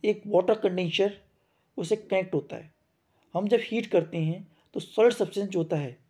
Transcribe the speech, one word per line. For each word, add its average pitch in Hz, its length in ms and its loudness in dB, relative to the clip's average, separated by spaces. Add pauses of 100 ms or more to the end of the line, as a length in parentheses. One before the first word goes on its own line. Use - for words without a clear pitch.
एक 208 220 0
वाटर 226 260 4
कंडेंसर 190 680 0 (560)
उसे 196 180 0
कनेक्ट 190 380 -4
होता 143 220 -4
है। - 180 -18 (600)
हम 196 140 -2
जब 226 140 4
हीट 233 240 -4
करते 170 320 0
हैं, 165 400 -4 (160)
तो 190 60 -4
सॉलिड 220 340 4
सब्सटेंस 196 360 -2
जो 185 100 -2
होता 160 180 -2
है 135 320 -6